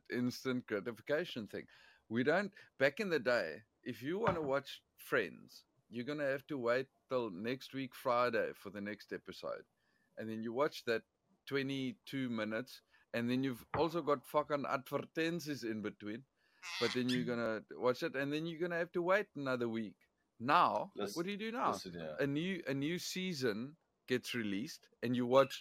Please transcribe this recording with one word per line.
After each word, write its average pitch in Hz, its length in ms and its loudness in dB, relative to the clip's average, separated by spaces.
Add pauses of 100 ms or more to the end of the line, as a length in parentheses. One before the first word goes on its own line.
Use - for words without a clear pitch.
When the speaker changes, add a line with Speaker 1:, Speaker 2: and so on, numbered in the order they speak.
(120)
Speaker 1:
instant 123 540 0
gratification 117 800 -2
thing. 98 200 -8 (440)
We 117 140 4
don't, 180 280 4 (280)
back 139 200 4
in 214 100 0
the 160 100 4
day, 101 380 2 (260)
if 123 180 -8
you 156 160 -4
wanna 196 240 2
watch 139 400 -2 (160)
Friends, 67 680 -2 (260)
you're 120 160 -6
gonna 147 200 -4
have 135 220 -2
to 151 100 -4
wait 123 300 2 (200)
till 120 220 0
next 117 460 -6
week 135 180 -6
Friday 120 600 2
for - 160 -14
the 101 100 -8
next 104 320 -8
episode. 82 500 -8 (540)
And 110 100 -8
then 110 140 -6
you 113 120 -4
watch 143 320 0
that 113 180 2 (420)
twenty-two 135 840 -2
minutes, 110 520 -2 (320)
and 120 160 2
then 127 140 4
you've 127 220 -2 (120)
also 160 240 2
got 143 240 2
fucking 147 440 0
advertences 143 920 -2
in 110 180 -2
between. 104 420 -6 (580)
But 117 120 2
then 123 160 2
you're 123 140 2
gonna 113 380 0 (160)
watch 120 260 2
it, 151 120 -2
and 139 180 0
then 156 120 -2
you're 165 140 -6
gonna 175 180 -2
have 170 140 -2
to 180 100 0
wait 190 340 4
another 127 340 0
week. 113 260 -4 (460)
Now, 143 540 4
Speaker 2:
Listen, - 200 -2
Speaker 1:
what 170 100 -2
do 196 60 -2
you 202 60 -4
do 220 140 -4
now? 226 200 0
Speaker 2:
listen 95 220 -4
here. 78 260 -6
Speaker 1:
A - 80 2
new, 160 400 -2
a 135 60 0
new 143 240 -2
season 143 800 -2 (320)
gets - 260 -2
released, 110 540 -4 (160)
and 123 120 0
you 123 100 2
watch, 131 360 6